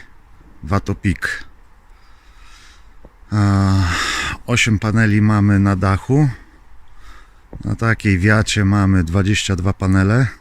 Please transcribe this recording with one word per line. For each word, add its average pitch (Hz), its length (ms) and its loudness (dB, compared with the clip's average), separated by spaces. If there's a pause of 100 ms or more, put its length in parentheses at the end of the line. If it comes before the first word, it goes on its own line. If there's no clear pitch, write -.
(640)
watopik. - 800 -4 (1900)
E, 98 420 2 (720)
osiem 113 340 0
paneli 107 420 2
mamy 104 380 4
na 98 160 2
dachu. 101 540 0 (1400)
Na 107 100 -4
takiej 107 440 0
wiacie 107 460 2
mamy 98 380 2
dwadzieścia 98 520 0
dwa 90 180 -2
panele. 98 540 2 (140)